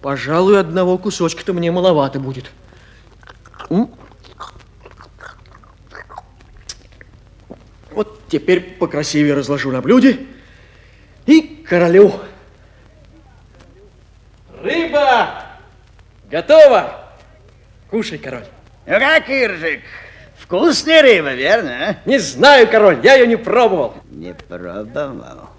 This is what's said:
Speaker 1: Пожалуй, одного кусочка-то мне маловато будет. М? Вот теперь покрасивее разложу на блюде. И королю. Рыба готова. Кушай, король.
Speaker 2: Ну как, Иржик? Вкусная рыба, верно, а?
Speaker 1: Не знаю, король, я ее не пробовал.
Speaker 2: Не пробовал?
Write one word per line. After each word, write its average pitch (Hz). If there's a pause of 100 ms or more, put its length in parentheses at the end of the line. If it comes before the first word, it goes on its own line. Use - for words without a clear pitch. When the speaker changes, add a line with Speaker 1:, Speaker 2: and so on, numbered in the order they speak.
Speaker 1:
Пожалуй, 156
одного 180
кусочка-то 185
мне 170
маловато 156
будет. 131 (1160)
М? 202 (4000)
Вот -
теперь 180
покрасивее 147
разложу 139
на 127
блюде. 247 (1000)
И 311
королю. 175 (2500)
Рыба 285 (880)
готова. 254 (800)
Кушай, 202
король. 123 (420)
Speaker 2:
Ну -
как, 294
Иржик? 175 (580)
Вкусная 311
рыба, 170
верно, 156 (180)
а? -
Speaker 1:
Не 269
знаю, 240
король, 202
я 262
ее 254
не 233
пробовал. 190 (160)
Speaker 2:
Не 82
пробовал? 107